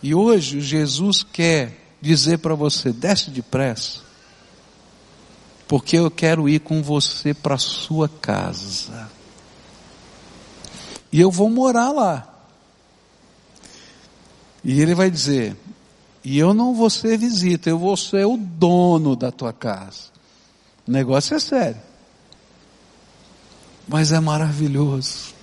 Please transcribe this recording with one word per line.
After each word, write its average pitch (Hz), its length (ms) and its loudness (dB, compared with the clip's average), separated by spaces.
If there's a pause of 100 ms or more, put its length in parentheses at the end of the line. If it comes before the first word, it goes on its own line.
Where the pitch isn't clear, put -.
E 143 100 -2
hoje 170 480 2
Jesus 151 600 0
quer 156 520 0 (240)
dizer 156 380 2
pra 160 160 -2
você, 147 400 -2
"Desce 156 380 -2
depressa, 131 720 -6 (1700)
porque 147 300 0
eu 165 140 4
quero 160 360 2
ir 151 120 4
com 156 240 -2
você 147 500 -2
pra 139 240 -2
sua - 500 -2
casa. 98 1080 -8 (1900)
E 151 80 2
eu 185 120 6
vou 196 180 2
morar 247 420 2
lá." 190 360 -2 (2250)
E 135 180 2
ele 165 120 4
vai 190 160 4
dizer, 135 460 -2 (680)
"E 135 140 -2
eu 170 160 6
não 240 200 2
vou 226 160 4
ser 226 280 0
visita, 185 520 0
eu 165 100 0
vou 190 160 0
ser 196 300 0
o 240 120 0
dono 175 800 2
da 123 160 -6
tua 117 220 -8
casa." 98 580 -10 (720)
O 120 60 -4
negócio 135 440 0
é 311 40 0
sério. 170 420 -2 (2000)
Mas 151 240 0
é 160 80 2
maravilhoso. 147 1200 -2